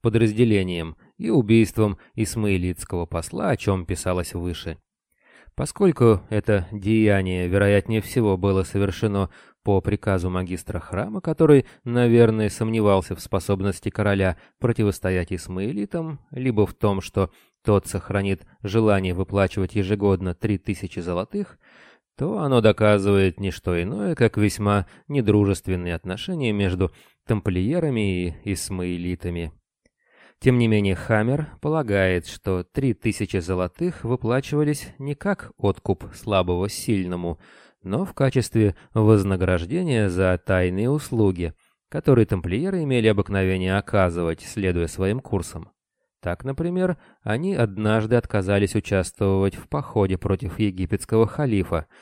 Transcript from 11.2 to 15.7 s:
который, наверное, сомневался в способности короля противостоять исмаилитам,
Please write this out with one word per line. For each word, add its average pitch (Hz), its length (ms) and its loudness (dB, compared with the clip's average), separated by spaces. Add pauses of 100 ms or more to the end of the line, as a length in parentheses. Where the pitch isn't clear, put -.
который, 151 460 4 (180)
наверное, 117 640 4
сомневался 104 640 0
в - 60 -12
способности 98 680 -2
короля 98 480 0 (200)
противостоять 95 760 0
исмаилитам, 151 840 -6 (100)